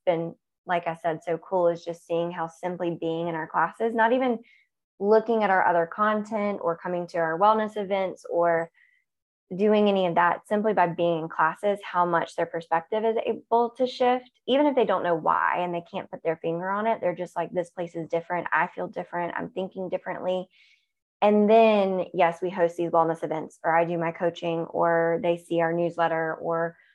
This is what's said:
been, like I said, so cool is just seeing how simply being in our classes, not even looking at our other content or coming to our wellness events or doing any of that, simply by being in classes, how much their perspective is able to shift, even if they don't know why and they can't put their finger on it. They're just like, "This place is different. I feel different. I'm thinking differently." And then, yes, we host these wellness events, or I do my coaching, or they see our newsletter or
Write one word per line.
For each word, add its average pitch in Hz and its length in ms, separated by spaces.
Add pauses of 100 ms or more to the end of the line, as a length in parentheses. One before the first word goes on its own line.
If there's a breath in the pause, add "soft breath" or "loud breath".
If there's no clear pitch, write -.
been, 165 300 (320)
like 175 200
I 165 140
said, 156 220
so 165 140
cool 175 300
is 170 160
just 170 220
seeing 170 260
how 170 160
simply 175 520
being 165 280
in 165 80
our 160 120
classes, 220 460
not 226 200
even 247 260 (600 soft breath)
looking 220 440
at 196 60
our 190 160
other 170 200
content 214 760
or 165 160
coming 175 300
to 175 100
our 165 220
wellness 214 380
events 190 520
or 170 400 (880 soft breath)
doing 208 340
any 190 180
of 170 80
that, 175 320
simply 214 260
by 180 140
being 170 320
in 160 100
classes, 190 540
how 175 220
much 165 300
their 170 120
perspective 170 580
is 226 200
able 233 520
to 254 80
shift, 247 440 (180)
even 277 180
if 277 100
they 233 100
don't 190 180
know 170 120
why 87 440
and 175 140
they 170 180
can't - 180
put - 140
their 160 140
finger 170 320
on 208 180
it. 226 120
They're 175 160
just 175 200
like, 165 160
"This 175 180
place 170 260
is 165 120
different. 170 440
I 165 160
feel 180 200
different. 175 480
I'm 170 140
thinking 185 400
differently." 185 600 (720 soft breath)
And 208 280
then, 208 640
yes, 170 280
we 180 80
host 170 260
these 170 160
wellness 165 320
events, 160 400
or 165 120
I 170 100
do 170 120
my 165 140
coaching, 170 540
or 170 560
they 170 160
see 170 240
our 165 120
newsletter 165 640
or 165 400 (200 soft breath)